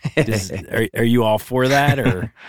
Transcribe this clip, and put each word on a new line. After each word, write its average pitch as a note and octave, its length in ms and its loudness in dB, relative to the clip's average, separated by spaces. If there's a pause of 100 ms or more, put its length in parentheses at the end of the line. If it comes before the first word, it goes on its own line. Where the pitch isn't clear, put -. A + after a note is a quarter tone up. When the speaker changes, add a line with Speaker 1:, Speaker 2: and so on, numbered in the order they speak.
(160)
Speaker 1:
Does, G#2+ 360 0
Speaker 2:
<laughs> - 200 -10
Speaker 1:
are, A2+ 240 0
are A#2 80 2
you A#2 200 4
all G#2+ 140 2
for B2+ 300 -2
that C#3 300 2
or A#2+ 340 -4 (160)